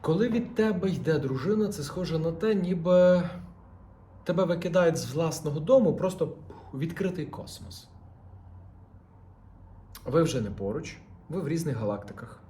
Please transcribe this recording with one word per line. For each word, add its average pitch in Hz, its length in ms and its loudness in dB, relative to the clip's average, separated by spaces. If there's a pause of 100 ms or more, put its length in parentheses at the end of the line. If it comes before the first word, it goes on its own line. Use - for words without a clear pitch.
Коли 190 200 2
від 226 260 -2
тебе 196 360 0
йде 156 280 0
дружина, 139 500 0
це - 140 -8
схоже 160 360 -4
на 165 140 0
те, 214 220 0
ніби 180 760 6 (960)
тебе 180 200 2
викидають 175 520 2
з - 160 -6
власного 156 480 -2
дому, 214 360 6
просто 180 400 -2 (360)
в 135 60 -10
відкритий 165 480 -4
космос. - 640 -14 (2250)
Ви 156 180 2
вже 131 180 0
не 104 100 -4
поруч, 101 480 -6 (300)
ви 170 120 -6
в 151 80 -6
різних 160 280 -2
галактиках. 104 720 -8